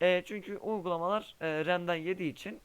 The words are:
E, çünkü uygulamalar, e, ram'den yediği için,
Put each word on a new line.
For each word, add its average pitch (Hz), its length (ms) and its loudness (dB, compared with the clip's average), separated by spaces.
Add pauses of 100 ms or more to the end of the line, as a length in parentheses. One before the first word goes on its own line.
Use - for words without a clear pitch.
E, 180 220 6
çünkü 202 320 -8
uygulamalar, 185 840 -2
e, 156 260 0
ram'den 175 280 2
yediği 165 380 -2
için, - 320 -12